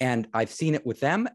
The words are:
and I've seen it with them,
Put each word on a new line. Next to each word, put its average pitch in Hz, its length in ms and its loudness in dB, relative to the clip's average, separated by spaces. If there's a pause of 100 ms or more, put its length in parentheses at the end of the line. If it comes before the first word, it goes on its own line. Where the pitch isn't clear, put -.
and 123 340 0
I've 113 160 2
seen 160 240 0
it - 100 -2
with 117 160 -4
them, 185 340 0